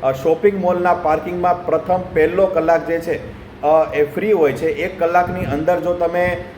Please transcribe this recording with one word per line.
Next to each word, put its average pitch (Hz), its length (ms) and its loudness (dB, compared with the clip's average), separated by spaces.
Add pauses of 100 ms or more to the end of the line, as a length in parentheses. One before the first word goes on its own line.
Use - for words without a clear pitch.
અ, 131 80 2
શોપિંગ 165 500 0
મોલના 175 320 2
પાર્કિંગમાં 175 720 0
પ્રથમ 180 340 0 (140)
પહેલો 170 320 4
કલાક 165 420 2
જે 170 120 -2
છે, - 400 -6 (220)
અ, 156 320 2
એ 147 100 2
ફ્રી 185 280 -2
હોય 165 220 4
છે. 160 140 -4
એક 160 320 -4
કલાકની 175 460 0
અંદર 160 340 0
જો 175 140 -2
તમે, 175 440 0 (200)